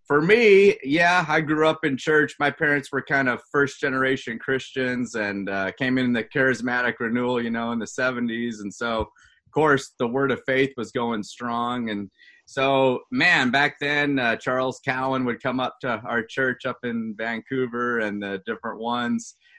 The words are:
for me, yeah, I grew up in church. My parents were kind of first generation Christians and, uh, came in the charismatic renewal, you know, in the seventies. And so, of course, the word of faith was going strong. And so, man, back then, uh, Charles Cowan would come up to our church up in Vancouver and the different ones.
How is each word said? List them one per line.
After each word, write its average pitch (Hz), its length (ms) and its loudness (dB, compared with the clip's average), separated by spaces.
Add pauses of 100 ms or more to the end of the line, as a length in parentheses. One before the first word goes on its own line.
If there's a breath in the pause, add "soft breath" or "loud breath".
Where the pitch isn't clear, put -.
for 147 160 2
me, 202 600 8
yeah, 175 460 4
I 156 140 2
grew 156 260 2
up 156 160 -2
in 147 120 0
church. 151 440 2
My 143 100 2
parents 143 400 0
were 135 120 -2
kind 139 260 0
of 120 140 -2 (100)
first 139 260 2
generation 131 600 -2
Christians 127 760 -4
and, 101 360 -4
uh, 95 220 -2
came 127 260 0
in 127 140 0
the 113 120 0
charismatic 123 760 0
renewal, 123 440 -2
you 117 80 -4
know, 117 220 -4
in 117 60 -4
the 107 80 -6
seventies. 120 720 -4
And 101 120 -8
so, 117 280 -4
of - 520 -12
course, 143 460 2
the 123 100 0
word 135 220 0
of 117 160 -2
faith 135 300 2
was 107 160 -6
going 117 300 -2
strong. 120 680 -4
And 101 200 -6 (360 soft breath)
so, 135 540 2 (100)
man, 143 400 4
back 139 300 2
then, 143 380 0
uh, 117 180 2
Charles 127 460 -2
Cowan 131 440 -2
would 117 160 -4
come 127 180 -2
up - 220 -4
to 117 240 -4
our 117 160 -2
church 127 420 -4
up 123 200 -6
in 113 340 -4
Vancouver 120 800 -4
and 104 240 -4
the 98 240 -6
different 110 340 -8
ones. 120 540 -4 (240 soft breath)